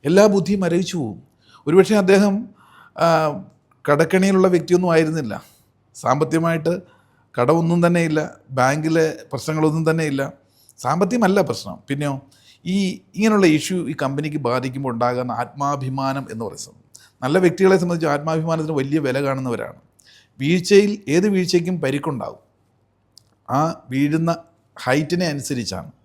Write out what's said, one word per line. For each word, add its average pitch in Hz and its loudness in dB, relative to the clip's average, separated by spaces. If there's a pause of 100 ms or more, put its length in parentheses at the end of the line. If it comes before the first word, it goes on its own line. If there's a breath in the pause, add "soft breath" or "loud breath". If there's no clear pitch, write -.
എല്ലാ 185 6
ബുദ്ധിയും 196 0
മരവിച്ചു 175 -2
പോകും. 110 -8 (480 soft breath)
ഒരുപക്ഷെ 185 6
അദ്ദേഹം, 196 4 (720 soft breath)
ആ, - 4 (760)
കടക്കെണിയിലുള്ള 185 4
വ്യക്തിയൊന്നും 175 2
ആയിരുന്നില്ല, 156 0 (600 soft breath)
സാമ്പത്തികമായിട്ട് 160 0 (640 soft breath)
കടമൊന്നും 165 2
തന്നെയില്ല, 165 2 (300)
ബാങ്കിലെ 151 2 (240)
പ്രശ്നങ്ങളൊന്നും 156 -2
തന്നെയില്ല, 151 -2 (580 soft breath)
സാമ്പത്തികമല്ല 190 0
പ്രശ്നം. - -6 (100)
പിന്നെയോ 139 -4 (520 soft breath)
ഈ 185 -4 (400)
ഇങ്ങനെയുള്ള 208 4
ഇഷ്യൂ 156 2 (120)
ഈ 151 -6
കമ്പനിക്ക് 147 -4
ബാധിക്കുമ്പോൾ 127 -4
ഉണ്ടാകുന്ന 123 -2
ആത്മാഭിമാനം 135 -4
എന്ന് 113 -10
പറയുന്നത്, - -14 (460 soft breath)
നല്ല 147 0
വ്യക്തികളെ 185 4
സംബന്ധിച്ച് 165 -2
ആത്മാഭിമാനത്തിന് 160 -4
വലിയ 139 -2
വില 131 -2
കാണുന്നവരാണ്. 131 -6 (600 soft breath)
വീഴ്ചയിൽ, 185 4 (160)
ഏത് 180 2
വീഴ്ചയ്ക്കും 180 0
പരിക്കുണ്ടാവും. 143 -6 (1120)
ആ 127 0 (300)
വീഴുന്ന 147 0 (460)
ഹൈറ്റിനെ 156 0
അനുസരിച്ചാണ്. 127 -6 (160)